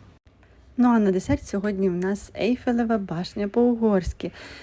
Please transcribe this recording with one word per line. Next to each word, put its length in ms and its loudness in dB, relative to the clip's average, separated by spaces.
Ну, 120 4
а 100 4
на 140 4
десерт 340 -2
сьогодні 440 -2
в 60 -2
нас 400 -4
Ейфелева 640 0
башня 500 -6
по-угорськи, 840 0